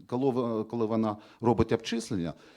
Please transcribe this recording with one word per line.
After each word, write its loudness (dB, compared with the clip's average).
коли 0
в-, 0
коли -2
вона 0
робить 4
обчислення, -2